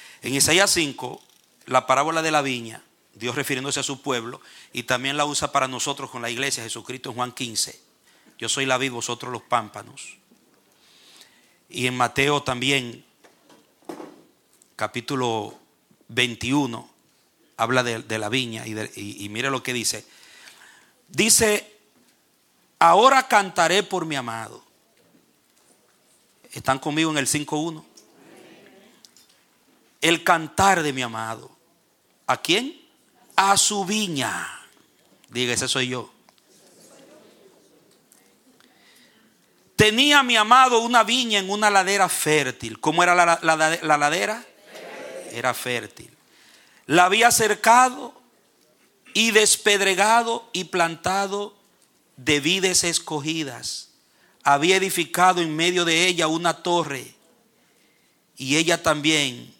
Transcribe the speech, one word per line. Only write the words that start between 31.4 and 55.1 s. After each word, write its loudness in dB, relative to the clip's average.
¿A 0
quién? -2
A 4
su 0
viña. -6
Diga, -2
"Ese -4
soy -2
yo." -8
"Tenía 6
mi 0
amado 6
una 4
viña -2
en -4
una 2
ladera 2
fértil." -2
¿Cómo 2
era 6
la, 4
la, 2
la, 2
la 2
ladera? -2
Era -2
fértil. -10
"La 4
había 2
cercado 0
y 2
despedregado 2
y -6
plantado -4
de 2
vides 0
escogidas. -6
Había 4
edificado 0